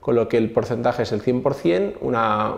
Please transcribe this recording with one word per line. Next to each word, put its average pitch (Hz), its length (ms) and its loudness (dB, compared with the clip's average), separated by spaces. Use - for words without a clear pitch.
con 123 160 0
lo 113 120 2
que 120 100 2
el 110 120 2
porcentaje 120 520 0
es 110 100 -2
el 107 80 -2
cien 123 220 0
por 139 120 0
cien, 185 460 0
una, 110 580 0